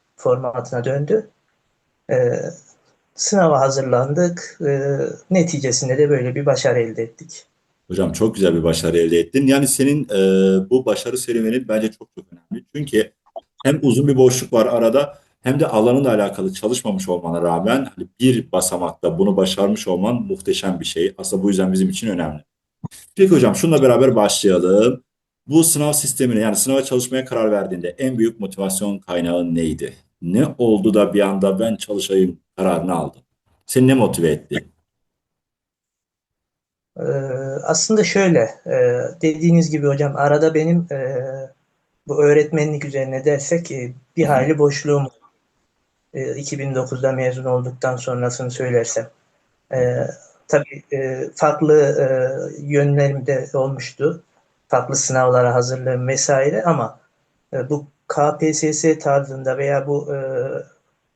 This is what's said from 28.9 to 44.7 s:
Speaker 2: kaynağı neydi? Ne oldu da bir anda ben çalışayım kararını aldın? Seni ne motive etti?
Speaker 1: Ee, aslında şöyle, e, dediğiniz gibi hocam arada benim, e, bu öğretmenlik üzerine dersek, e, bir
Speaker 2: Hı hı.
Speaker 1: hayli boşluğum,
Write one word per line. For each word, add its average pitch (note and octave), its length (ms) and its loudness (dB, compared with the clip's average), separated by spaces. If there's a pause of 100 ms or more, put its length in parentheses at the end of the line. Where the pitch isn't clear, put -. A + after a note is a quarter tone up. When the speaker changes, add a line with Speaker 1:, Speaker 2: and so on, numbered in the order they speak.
Speaker 2:
kaynağı F2 580 -4
neydi? D#2 380 -4 (280)
Ne G2 240 0 (120)
oldu A2 360 2
da G2+ 200 2
bir G2+ 80 2
anda G2 380 0
ben A2+ 160 -2
çalışayım F#2+ 640 -2 (160)
kararını F2+ 380 -2
aldın? D2+ 280 -6 (440)
Seni B2+ 220 2
ne C3+ 60 6
motive F#2 380 2
etti? - 340 -6 (2250)
Speaker 1:
Ee, - 40 -8 (600)
aslında G#3 400 0
şöyle, F3 360 4 (260)
e, B2 340 0 (220)
dediğiniz D#3+ 500 2
gibi C#3+ 160 0
hocam C#3 280 0
arada D3 380 2
benim, E3+ 380 0
e, C3+ 260 -4 (880)
bu D3 160 0
öğretmenlik D3 640 2
üzerine C3+ 400 -4
dersek, D3+ 460 -2
e, B2+ 220 -8 (240)
bir E3 60 2
Speaker 2:
Hı C#3+ 40 0
hı. D3 60 2
Speaker 1:
hayli C#3+ 240 2
boşluğum, C#3+ 500 2 (1080)